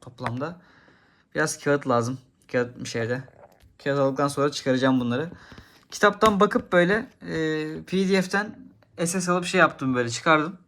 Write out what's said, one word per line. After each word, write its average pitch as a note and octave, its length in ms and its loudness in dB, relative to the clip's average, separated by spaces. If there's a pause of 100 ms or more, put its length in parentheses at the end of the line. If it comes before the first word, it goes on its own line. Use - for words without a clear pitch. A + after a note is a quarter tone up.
toplamda. C3 600 -8 (760)
Biraz D3+ 240 -2
kağıt C#3+ 300 0
lazım. B2 300 0 (340)
Kağıt A#2+ 260 -2
bir A#2+ 100 -10
şeyde. A#2+ 360 -4 (600)
Kağıt C#3+ 140 0
aldıktan C#3 300 2
sonra C#3+ 240 0
çıkaracağım C3 480 2
bunları. B2 300 -2 (600)
Kitaptan G3+ 500 2
bakıp G#3 320 0
böyle, F#3+ 380 2 (120)
e, D#3+ 640 -4
P F#3+ 220 0
D F#3+ 140 2
F'ten G3+ 360 -4 (400)
S F3 220 -2
S F3+ 120 0
alıp F3+ 120 0
şey F3+ 160 2
yaptım, C#3+ 340 2
böyle A#2+ 160 0
çıkardım. D#3 580 0